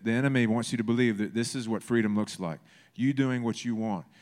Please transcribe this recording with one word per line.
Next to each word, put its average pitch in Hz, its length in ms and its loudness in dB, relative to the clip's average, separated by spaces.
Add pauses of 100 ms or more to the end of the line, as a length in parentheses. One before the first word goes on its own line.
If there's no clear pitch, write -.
the 113 80 0
enemy 127 340 2
wants 113 260 0
you 123 60 -2
to 117 60 0
believe 117 360 2
that 101 140 -2
this 117 220 -2
is 117 140 -6
what 107 120 -2
freedom 110 340 2
looks 107 240 -2
like. 92 200 -6 (340)
You 131 200 0
doing 131 300 0
what 113 200 -2
you 120 120 -2
want. 110 300 -4 (160)